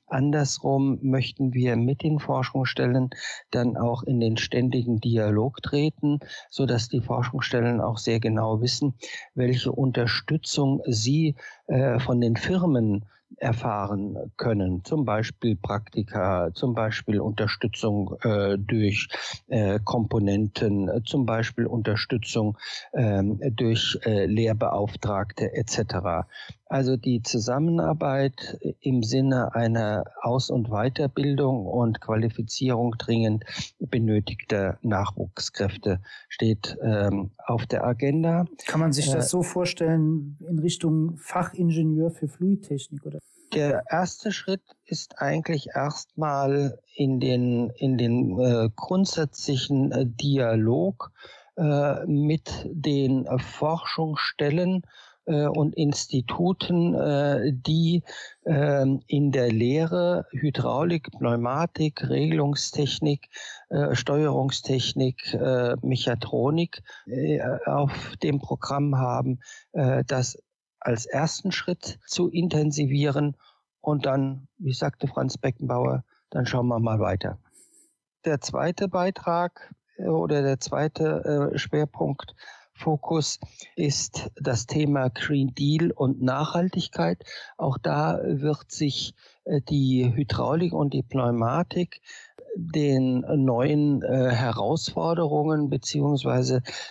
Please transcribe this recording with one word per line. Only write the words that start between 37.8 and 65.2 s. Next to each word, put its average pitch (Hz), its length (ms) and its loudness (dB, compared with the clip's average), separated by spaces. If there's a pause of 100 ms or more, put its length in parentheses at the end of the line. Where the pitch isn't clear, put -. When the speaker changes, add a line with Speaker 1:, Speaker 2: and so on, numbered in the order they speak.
Speaker 1:
Agenda. 160 640 2 (200)
Speaker 2:
Kann 156 140 0
man 160 120 4
sich 147 180 0
das - 160 0
Speaker 1:
Äh, - 20 -2
Speaker 2:
so 180 140 2
vorstellen 160 960 0 (100)
in 165 120 0
Richtung 165 580 0
Fachingenieur 165 920 0
für 160 180 -6
Fluidtechnik, 175 760 -2
oder? 151 140 -10 (340)
Speaker 1:
Der 147 380 0
erste 180 420 -2
Schritt 190 300 -6 (240)
ist - 320 -10
eigentlich 151 560 -2
erstmal 139 1080 -2 (140)
in 135 260 2
den, 123 560 2
in 131 220 2
den, 120 420 2
äh, 117 340 4
grundsätzlichen, 143 1200 0
äh, 127 140 2
Dialog 127 1080 2 (440)
äh, 143 500 2
mit 151 640 0
den 139 560 2 (120)
Forschungsstellen, 160 1400 -2 (440)
äh, 147 200 2
und 151 280 2
Instituten, 170 1200 0
äh, 143 580 2
die, 165 500 2 (420)
ähm, 139 640 2
in 143 240 2
der 123 220 2
Lehre 165 800 2
Hydraulik, 139 800 0
Pneumatik, 131 960 0
Regelungstechnik, 147 1200 0 (400)
äh, 147 260 0
Steuerungstechnik, 135 1400 0